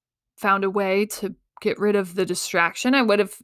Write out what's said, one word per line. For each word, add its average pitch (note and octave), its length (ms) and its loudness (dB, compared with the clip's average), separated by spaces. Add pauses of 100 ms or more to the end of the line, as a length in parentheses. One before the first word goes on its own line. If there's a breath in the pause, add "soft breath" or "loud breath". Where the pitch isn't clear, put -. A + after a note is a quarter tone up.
(360)
found G3 300 0
a F#3+ 40 0
way G3 360 0
to G3+ 300 -8 (260)
get - 160 -2
rid G3+ 180 2
of F#3 200 -2
the F#3 100 0
distraction, F3+ 720 0
I C4+ 80 4
would G#3 160 4
have G3+ 240 0